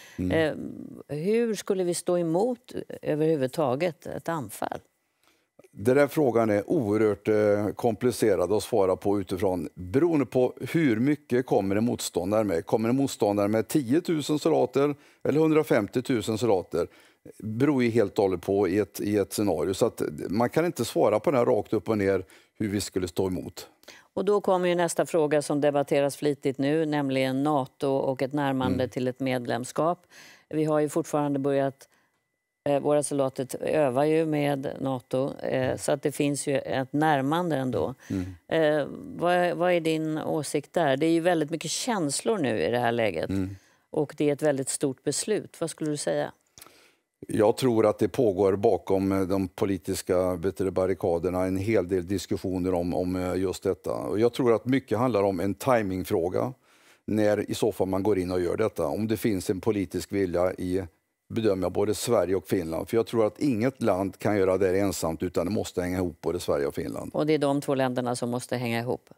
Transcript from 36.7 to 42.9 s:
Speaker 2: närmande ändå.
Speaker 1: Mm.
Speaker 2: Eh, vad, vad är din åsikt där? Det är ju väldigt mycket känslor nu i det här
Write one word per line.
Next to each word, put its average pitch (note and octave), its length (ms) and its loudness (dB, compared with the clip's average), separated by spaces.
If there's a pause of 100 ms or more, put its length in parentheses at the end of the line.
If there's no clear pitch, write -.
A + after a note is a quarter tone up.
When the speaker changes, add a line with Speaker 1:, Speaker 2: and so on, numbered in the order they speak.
Speaker 2:
närmande D3+ 640 2
ändå. B2 360 -2 (160)
Speaker 1:
Mm. F#2 160 -2 (220)
Speaker 2:
Eh, D3+ 400 2 (300)
vad, F3 400 2
vad F3+ 160 2
är F3 60 2
din D#3 380 0
åsikt - 560 -4
där? C#3+ 240 2
Det D#3 80 2
är E3 60 4
ju E3 80 4
väldigt D#3+ 300 2
mycket D#3+ 220 -6
känslor G3+ 640 -2
nu A#2 240 0
i F2+ 100 0
det A#2+ 80 0
här A#2 120 2